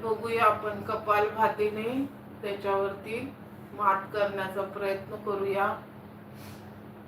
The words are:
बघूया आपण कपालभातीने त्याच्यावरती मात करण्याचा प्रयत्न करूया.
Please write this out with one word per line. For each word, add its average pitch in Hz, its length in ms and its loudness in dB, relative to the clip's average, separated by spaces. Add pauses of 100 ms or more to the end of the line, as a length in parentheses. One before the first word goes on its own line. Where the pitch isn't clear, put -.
बघूया 226 420 4
आपण 208 360 4
कपालभातीने 214 1200 2 (360)
त्याच्यावरती 202 920 -2 (400)
मात 196 280 4 (120)
करण्याचा 196 480 0
प्रयत्न 196 540 -2
करूया. 196 600 2 (1300)